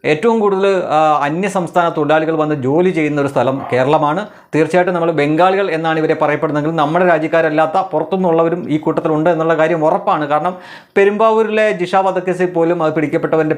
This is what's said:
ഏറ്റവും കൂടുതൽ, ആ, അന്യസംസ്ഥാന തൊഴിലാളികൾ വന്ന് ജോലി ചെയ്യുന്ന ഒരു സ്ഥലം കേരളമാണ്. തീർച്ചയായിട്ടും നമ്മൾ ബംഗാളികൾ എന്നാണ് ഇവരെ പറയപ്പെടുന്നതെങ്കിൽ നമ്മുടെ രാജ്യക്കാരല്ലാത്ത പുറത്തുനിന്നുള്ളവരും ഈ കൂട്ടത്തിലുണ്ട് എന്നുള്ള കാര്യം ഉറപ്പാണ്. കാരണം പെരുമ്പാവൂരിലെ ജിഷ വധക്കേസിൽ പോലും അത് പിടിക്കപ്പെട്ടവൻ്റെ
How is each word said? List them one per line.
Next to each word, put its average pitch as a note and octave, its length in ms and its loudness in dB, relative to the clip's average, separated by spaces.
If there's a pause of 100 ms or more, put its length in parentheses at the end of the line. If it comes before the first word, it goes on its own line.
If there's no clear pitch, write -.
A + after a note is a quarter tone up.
ഏറ്റവും A3 340 2
കൂടുതൽ, G3 280 0
ആ, F3+ 300 0 (280)
അന്യസംസ്ഥാന F3 720 -2
തൊഴിലാളികൾ D#3 380 0
വന്ന് D3+ 200 0
ജോലി D3 340 0
ചെയ്യുന്ന D3+ 320 0
ഒരു C#3 60 0
സ്ഥലം C3 340 -2 (120)
കേരളമാണ്. D3+ 540 0 (280)
തീർച്ചയായിട്ടും F3+ 400 2
നമ്മൾ E3 160 0
ബംഗാളികൾ E3+ 600 2
എന്നാണ് D#3+ 280 -2
ഇവരെ D#3+ 220 0
പറയപ്പെടുന്നതെങ്കിൽ D3 540 -2
നമ്മുടെ D#3+ 320 2
രാജ്യക്കാരല്ലാത്ത D#3+ 720 0 (140)
പുറത്തുനിന്നുള്ളവരും E3+ 800 0
ഈ D3 80 0
കൂട്ടത്തിലുണ്ട് D#3 520 0
എന്നുള്ള E3 240 0
കാര്യം D#3+ 320 0
ഉറപ്പാണ്. F3 420 0
കാരണം D#3+ 280 -2 (420)
പെരുമ്പാവൂരിലെ G#3+ 720 2
ജിഷ F3+ 240 -4
വധക്കേസിൽ F#3 500 0
പോലും E3+ 380 0
അത് D#3 100 0
പിടിക്കപ്പെട്ടവൻ്റെ D#3 640 0